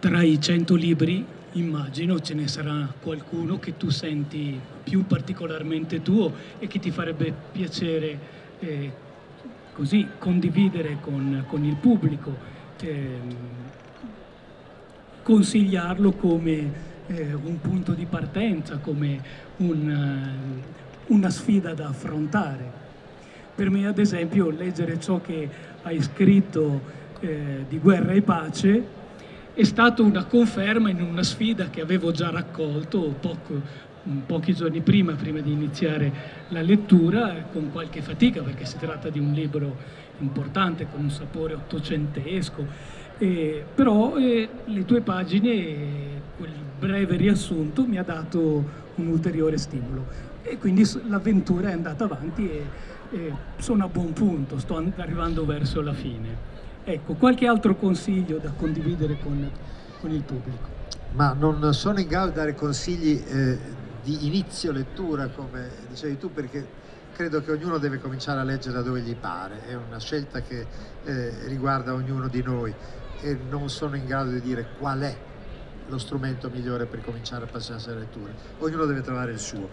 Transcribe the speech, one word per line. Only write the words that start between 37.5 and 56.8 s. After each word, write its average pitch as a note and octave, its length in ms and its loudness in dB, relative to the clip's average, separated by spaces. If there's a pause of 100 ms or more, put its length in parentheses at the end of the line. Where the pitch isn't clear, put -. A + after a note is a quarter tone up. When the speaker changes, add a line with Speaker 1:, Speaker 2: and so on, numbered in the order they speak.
Speaker 1:
con D3+ 180 -4
qualche D#3 300 -8
fatica, D#3+ 420 4
perché - 220 -4
si - 140 -8
tratta D#3+ 320 -6
di D3 80 -2
un D3 140 2
libro D3 440 -2 (440)
importante, D3+ 680 -2
con C#3+ 120 -8
un D3 100 0
sapore D#3+ 440 -4
ottocentesco, D3 1120 -4 (540)
eh, D#3+ 460 2 (100)
però, B3 420 6
eh, A#3+ 320 4 (160)
le G3+ 200 -2
tue A#3+ 180 6
pagine, D#3+ 1200 0 (160)
quel D#3+ 160 -10 (240)
breve F#3+ 380 2
riassunto, F#3 680 4
mi A3 140 2
ha F3+ 60 0
dato E3 340 -2 (560)
un E3+ 140 -2
ulteriore D#3+ 500 2
stimolo, C3 480 -4 (360)
e G#4 160 -6
quindi G3 260 6
s-, - 220 0
l'avventura G3 640 2
è - 20 -2
andata E3 320 -2
avanti E3 440 -2
e, D3+ 160 -4 (460)
e E3+ 220 -6 (240)
sono G#3 280 2
a F#3 40 -2
buon F3 240 -2
punto, D3+ 460 0
sto D#3+ 180 -4
an-, E3 200 0
arrivando E3 480 -2
verso D3 380 0
la D3 100 -2
fine. A2+ 560 -6 (340)